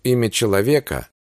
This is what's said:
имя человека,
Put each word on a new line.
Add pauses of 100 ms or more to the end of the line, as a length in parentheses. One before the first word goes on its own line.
имя
человека, (140)